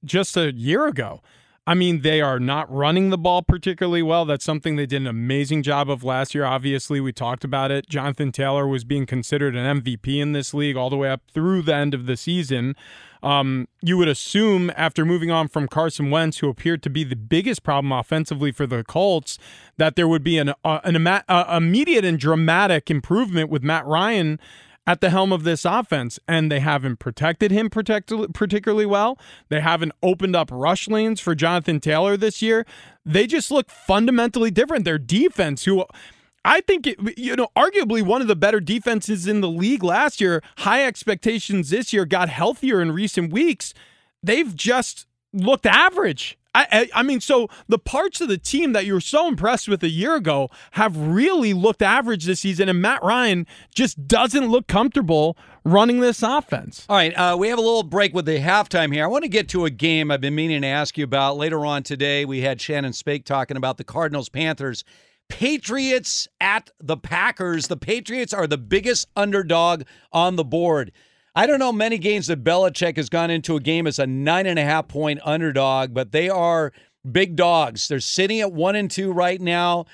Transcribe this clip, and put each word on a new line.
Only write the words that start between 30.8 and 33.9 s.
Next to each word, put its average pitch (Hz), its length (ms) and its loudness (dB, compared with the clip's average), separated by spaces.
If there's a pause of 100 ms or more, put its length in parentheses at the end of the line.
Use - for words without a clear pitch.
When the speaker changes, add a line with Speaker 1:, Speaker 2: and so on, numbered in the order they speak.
Speaker 1:
lanes 214 320 0
for 170 160 -2
Jonathan 165 440 0
Taylor 170 380 2
this 214 240 -2
year. 226 240 0 (400)
They 190 220 2
just 269 240 -2
look 277 180 0
fundamentally 233 800 2